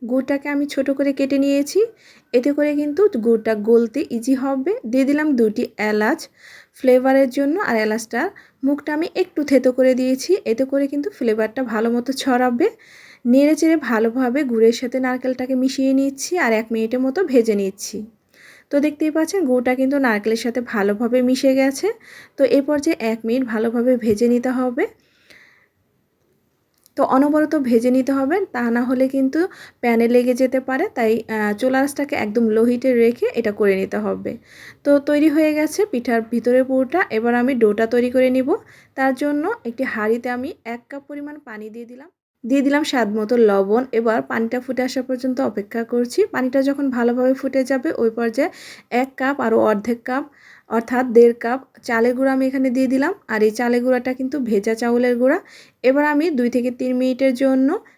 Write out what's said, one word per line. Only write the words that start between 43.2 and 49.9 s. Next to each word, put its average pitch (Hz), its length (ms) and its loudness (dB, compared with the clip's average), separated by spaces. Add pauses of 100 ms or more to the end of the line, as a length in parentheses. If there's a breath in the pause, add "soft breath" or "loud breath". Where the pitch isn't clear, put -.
লবণ। 202 440 2
এবার 226 320 0
পানিটা 226 360 -4
ফুটে 254 240 -4
আসা 262 200 -4
পর্যন্ত 254 380 -4
অপেক্ষা 226 420 -4
করছি। 240 360 -2 (120)
পানিটা 254 300 0
যখন 285 280 -2
ভালোভাবে 247 460 2
ফুটে 262 280 -2
যাবে 262 340 -2
ওই 226 140 2
পর্যায়ে 233 380 -2 (420 loud breath)
এক 254 260 0
কাপ 269 220 -2
আরও 226 240 2
অর্ধেক 220 400 0